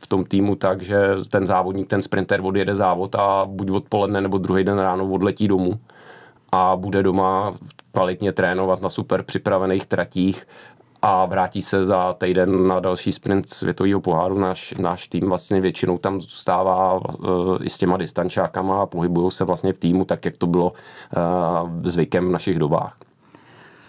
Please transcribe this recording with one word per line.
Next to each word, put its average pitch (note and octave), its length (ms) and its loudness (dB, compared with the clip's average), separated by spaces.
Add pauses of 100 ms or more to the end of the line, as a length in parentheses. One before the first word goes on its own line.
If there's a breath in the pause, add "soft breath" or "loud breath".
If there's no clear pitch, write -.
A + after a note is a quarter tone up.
v - 40 -18
tom F#2+ 180 0
týmu G2 300 2
tak, F#2 260 -2
že G2+ 160 -2 (320)
ten F#2+ 180 0
závodník, F#2 400 0
ten G2+ 140 0
sprinter G2 420 0
odjede G2 320 0
závod F#2+ 400 0
a G2 300 2
buď F#2+ 260 -6
odpoledne, G2+ 500 0
nebo G2 160 0
druhý F#2 260 2
den G2 160 0
ráno F#2+ 300 0
odletí F#2+ 380 0
domů F#2 320 2 (720 loud breath)
a F#2 240 4
bude G2 280 0
doma F#2+ 500 2 (380)
kvalitně F#2 420 0
trénovat F#2 480 0
na F#2+ 80 -2
super - 340 -2
připravených F#2+ 640 0
tratích F#2 600 -2 (540 loud breath)
a F#2+ 240 2
vrátí F#2 360 -2
se F#2+ 240 0
za F#2 280 2
týden F#2 540 2
na F#2 120 2
další F#2 320 -2
sprint G2 380 -2
světového F#2+ 520 0
poháru. F#2 380 0
Náš, F#2 340 -2
náš F2+ 340 -4
tým F2+ 180 -2
vlastně F#2+ 360 0
většinou F2+ 360 0
tam F#2+ 240 -2
zůstává, F#2 800 0 (100)
eh, F#2 540 -2
i - 60 -4
s - 80 -6
těma F2+ 200 2
distančákama F#2 840 -2
a F#2+ 40 0
pohybujou F2 460 0
se - 120 -2
vlastně F#2 300 0
v - 40 -20
týmu F2+ 280 2
tak, - 200 -2
jak E2+ 120 -6
to F2+ 100 -2
bylo, F2+ 260 2
eh, E2+ 1160 -2
zvykem E2+ 380 0
v F#2 40 0
našich E2+ 280 -2
dobách. D#2 380 -2 (920 loud breath)